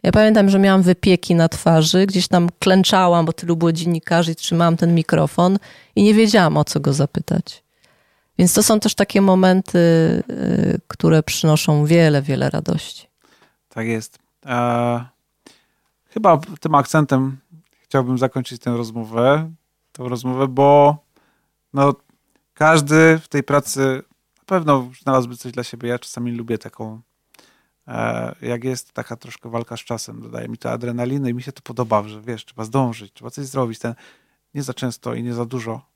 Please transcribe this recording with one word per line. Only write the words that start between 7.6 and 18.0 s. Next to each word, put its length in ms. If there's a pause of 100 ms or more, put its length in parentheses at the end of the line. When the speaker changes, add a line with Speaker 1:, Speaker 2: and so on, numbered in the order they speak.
Speaker 1:
Więc 160
to 80
są 180
też 140
takie 260
momenty, 580 (520)
y, 580
które 340
przynoszą 640
wiele, 360
wiele 280
radości. 560 (600)
Speaker 2:
Tak 180
jest. 320 (280)
E, 580 (1040)
chyba 320 (200)
tym 140
akcentem 640 (460)
chciałbym 360